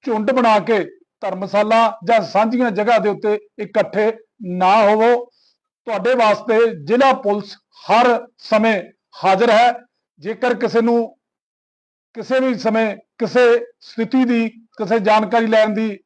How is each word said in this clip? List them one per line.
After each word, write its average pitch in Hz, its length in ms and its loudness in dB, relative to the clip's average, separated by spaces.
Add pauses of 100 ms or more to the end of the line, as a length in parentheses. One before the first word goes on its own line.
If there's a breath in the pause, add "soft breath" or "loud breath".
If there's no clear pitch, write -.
ਝੁੰਡ 214 260 -4
ਬਣਾ 233 280 2
ਕੇ 208 200 -2 (420)
ਧਰਮਸ਼ਾਲਾ 208 840 0
ਜਾਂ 226 180 2
ਸਾਂਝੀਆਂ 226 480 -2
ਜਗ੍ਹਾ 208 260 0
ਦੇ 208 120 0
ਉੱਤੇ 208 280 -2 (220)
ਇਕੱਠੇ 214 520 -2 (420)
ਨਾ 185 280 2
ਹੋਵੋ। 220 320 2 (720)
ਤੁਹਾਡੇ 220 280 -2
ਵਾਸਤੇ 220 420 0 (280)
ਜ਼ਿਲ੍ਹਾ 247 280 2
ਪੁਲਿਸ 208 420 -4 (300)
ਹਰ 233 220 4 (320)
ਸਮੇਂ 214 420 0 (420)
ਹਾਜ਼ਰ 190 260 2
ਹੈ। 233 240 4 (460)
ਜੇਕਰ 220 360 -4
ਕਿਸੇ 220 260 -2
ਨੂੰ 233 340 -2 (1000)
ਕਿਸੇ 254 240 -2
ਵੀ 262 180 0
ਸਮੇਂ 220 380 -2 (220)
ਕਿਸੇ 233 260 0 (360)
ਸਥਿਤੀ 226 460 -2
ਦੀ, 226 240 -2
ਕਿਸੇ 220 500 -4
ਜਾਣਕਾਰੀ 214 480 0
ਲੈਣ 220 260 2
ਦੀ 208 320 -6